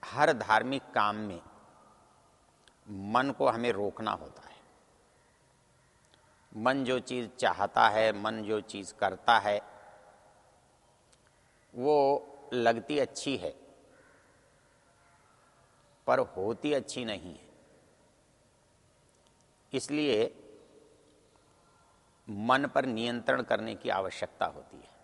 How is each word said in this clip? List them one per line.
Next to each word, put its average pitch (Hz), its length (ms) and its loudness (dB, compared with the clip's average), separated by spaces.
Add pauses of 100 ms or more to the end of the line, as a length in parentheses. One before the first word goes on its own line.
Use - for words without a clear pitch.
हर 147 280 4
धार्मिक 113 580 2
काम 104 240 2
में 104 260 -10 (1500)
मन 107 420 0
को 135 180 2
हमें 117 220 0
रोकना 104 400 -2
होता 85 360 -10
है। - 80 -20 (2000)
मन 131 260 0
जो 123 160 0
चीज 123 360 -8
चाहता 101 540 2
है, 110 220 4
मन 107 320 -4
जो 104 180 -2
चीज 98 300 -12
करता 101 480 4
है, 104 220 0 (2250)
वो 139 520 2 (260)
लगती 117 460 2
अच्छी 131 380 -4
है, 87 140 -6 (2500)
पर 127 120 4
होती 113 540 -4
अच्छी 127 320 -4
नहीं 92 320 -10
है। - 100 -20 (2250)
इसलिए 135 680 0 (1900)
मन 120 380 2
पर 135 180 0
नियंत्रण 120 580 -2
करने 110 320 -2
की - 140 -6
आवश्यकता 95 560 -4
होती - 320 -12
है - 120 -20 (140)